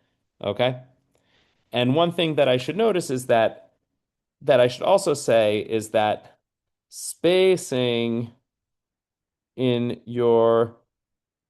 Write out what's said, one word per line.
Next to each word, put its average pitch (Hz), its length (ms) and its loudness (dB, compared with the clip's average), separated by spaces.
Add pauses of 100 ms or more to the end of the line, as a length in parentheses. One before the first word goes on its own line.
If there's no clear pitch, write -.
(440)
okay? 123 360 -2 (920)
And 123 220 0
one 170 180 0
thing 170 220 -2
that 143 140 0
I 127 100 2
should 139 180 -8
notice 202 340 -2
is 127 160 -6
that, 117 440 0 (720)
that 135 180 4
I 123 80 4
should - 140 -8
also 190 320 0
say 110 460 0
is 107 300 -6
that 107 480 -2 (520)
spacing 127 1400 -2 (1300)
in 120 480 -2
your, 117 720 2 (720)